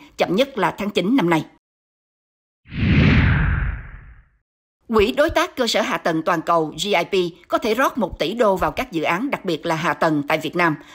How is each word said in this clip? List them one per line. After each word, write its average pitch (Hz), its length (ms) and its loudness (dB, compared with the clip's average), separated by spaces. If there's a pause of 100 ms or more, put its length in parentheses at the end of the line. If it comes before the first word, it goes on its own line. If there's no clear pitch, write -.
(180)
chậm 160 180 0
nhất 269 220 0
là 170 200 -2
tháng 208 120 -6
chín 202 260 0
năm 180 140 2
nay. 160 160 0 (3500)
Quỹ 220 240 2
đối 294 180 2
tác 339 260 0
cơ 240 120 0
sở 202 140 0
hạ 175 160 -2
tầng 160 240 -2
toàn 165 200 0
cầu 160 320 0 (100)
G 202 40 -4
I 180 440 0
P - 160 -20
có 330 100 -2
thể 214 180 0
rót 269 220 0
một 185 220 -4
tỷ 160 140 -2
đô 220 220 2
vào 165 160 -2
các - 200 -8
dự 156 120 -4
án, 175 260 -2
đặc 208 160 -6
biệt 165 200 -4
là 165 100 0
hạ 156 180 -2
tầng 156 340 0
tại 160 100 0
Việt 151 180 -6
Nam. 170 200 2 (200)